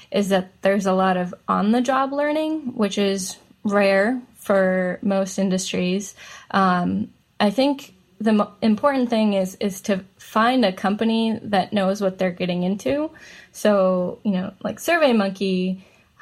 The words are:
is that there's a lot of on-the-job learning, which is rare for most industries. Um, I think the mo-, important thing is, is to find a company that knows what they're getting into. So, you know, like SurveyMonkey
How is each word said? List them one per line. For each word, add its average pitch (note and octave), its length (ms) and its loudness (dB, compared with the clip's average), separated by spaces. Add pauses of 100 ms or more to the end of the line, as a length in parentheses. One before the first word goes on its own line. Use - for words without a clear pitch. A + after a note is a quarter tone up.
(120)
is G3+ 160 0
that F#3+ 240 0 (100)
there's G3 240 0
a F#3+ 60 2
lot F#3 240 2
of F3+ 180 -4 (140)
on-the-job B3 640 0
learning, D4+ 640 -2
which G3+ 220 -2
is G3 380 -2 (280)
rare G3+ 580 2 (140)
for F#3 680 0
most G3 380 -2
industries. F#3 760 -2 (380)
Um, F#3+ 580 0 (300)
I G#3 100 4
think C4+ 440 -2 (260)
the G#3+ 140 2
mo-, G#3 180 0 (100)
important A3 480 2
thing A3 220 2
is, F#3+ 260 -2
is G3 240 -4
to F#3+ 220 -2 (120)
find A#3+ 480 0
a F#3 80 2
company A3 720 0
that G3+ 300 -2
knows G3 280 0
what F#3+ 180 -2
they're F#3 120 0
getting F3+ 320 -4
into. C4 480 -2 (400)
So, F#3 720 0
you G#3 100 -2
know, F#3 200 -4 (100)
like G#3+ 140 -6
SurveyMonkey G3 1040 0 (420)